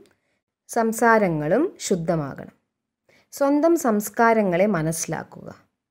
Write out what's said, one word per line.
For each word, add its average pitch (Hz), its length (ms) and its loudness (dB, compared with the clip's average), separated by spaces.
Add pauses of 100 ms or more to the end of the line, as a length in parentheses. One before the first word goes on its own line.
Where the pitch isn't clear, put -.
(680)
സംസാരങ്ങളും 220 920 0 (160)
ശുദ്ധമാകണം. 165 760 -4 (800)
സ്വന്തം 294 440 2
സംസ്കാരങ്ങളെ 208 920 2
മനസ്സിലാക്കുക. 160 800 -4 (420)